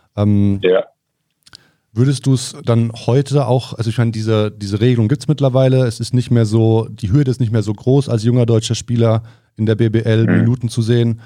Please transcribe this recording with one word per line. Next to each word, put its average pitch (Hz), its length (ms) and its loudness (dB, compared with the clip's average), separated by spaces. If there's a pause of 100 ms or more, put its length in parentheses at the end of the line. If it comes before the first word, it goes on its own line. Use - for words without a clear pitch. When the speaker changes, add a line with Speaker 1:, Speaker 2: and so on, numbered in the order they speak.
(180)
Speaker 1:
Ähm, 101 460 2
Speaker 2:
Ja. 92 220 2 (1080)
Speaker 1:
würdest 131 320 0
du's 131 400 -2
dann 117 260 0 (140)
heute 135 420 0
auch, 127 300 -2
also 113 120 -4
ich 110 80 -4
meine, 117 140 0
diese, 107 400 -2
diese 104 300 -4
Regelung 117 260 2
gibt's 147 220 -4
mittlerweile, 131 560 2
es 117 160 -6
ist - 120 -10
nicht 123 180 0
mehr 117 120 4
so, 113 460 2
die - 240 -6
Hürde 135 180 0
ist - 80 -4
nicht 117 140 -2
mehr 110 80 0
so 104 120 -4
groß, 135 360 0
als 110 160 -2
junger 120 200 2
deutscher 113 300 0
Spieler 113 480 0 (320)
in 110 100 -2
der 110 100 2
B 113 120 0
B 110 140 0
L 113 260 2
Speaker 2:
Mhm. - 120 2
Speaker 1:
Minuten 120 280 0
zu 117 140 -4
sehen. 117 440 0